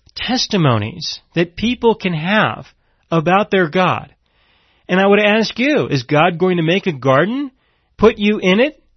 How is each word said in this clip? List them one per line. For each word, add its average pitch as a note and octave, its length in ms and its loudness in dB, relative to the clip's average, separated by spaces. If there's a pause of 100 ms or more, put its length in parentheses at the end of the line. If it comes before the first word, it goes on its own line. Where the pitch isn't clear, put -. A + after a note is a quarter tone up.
(160)
testimonies D3+ 1040 -2 (140)
that E3+ 220 -4
people A#3 400 0
can F#3 180 -6
have E3 540 -2 (420)
about F3 420 0
their F#3 180 2
God. F3 440 -2 (720)
And F#3 120 0
I G3 80 2
would G3+ 120 4
ask G#3 380 0
you, B3 300 0
is C3+ 160 -2
God D#3+ 340 0
going F#3 200 0
to E3+ 60 0
make F#3 240 0
a E3+ 60 -2
garden, E3+ 580 0 (460)
put G#3+ 200 4
you G#3 220 0
in F#3+ 200 2
it, D4 220 -2 (160)